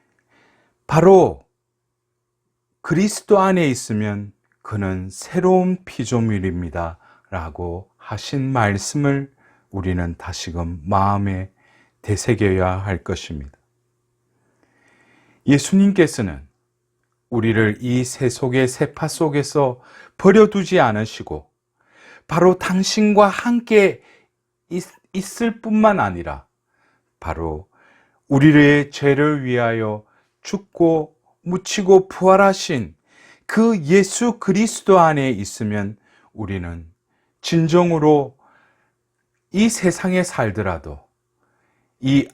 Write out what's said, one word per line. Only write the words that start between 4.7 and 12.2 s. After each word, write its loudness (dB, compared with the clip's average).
새로운 0
피조물입니다.라고 -6
하신 -8
말씀을 -2
우리는 -4
다시금 -10
마음에 -2
되새겨야 -2